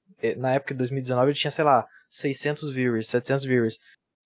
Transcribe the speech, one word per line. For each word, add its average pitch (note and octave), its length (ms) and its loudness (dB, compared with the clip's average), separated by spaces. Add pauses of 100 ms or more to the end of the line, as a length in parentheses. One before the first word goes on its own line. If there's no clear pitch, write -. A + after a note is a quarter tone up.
(200)
eh, A2+ 140 0
na B2+ 200 0
época C#3 200 -2
de B2+ 40 -10
dois B2+ 120 -2
mil C3+ 80 -4
e C3+ 40 -6
dezenove B2+ 280 2
ele C#3+ 80 -2
tinha, D3 120 -2
sei D#3 140 -2
lá, B2+ 220 6 (240)
seiscentos D3 600 -4
viewers, B2 360 -2
setecentos C3+ 380 -2
viewers. B2 340 2 (480)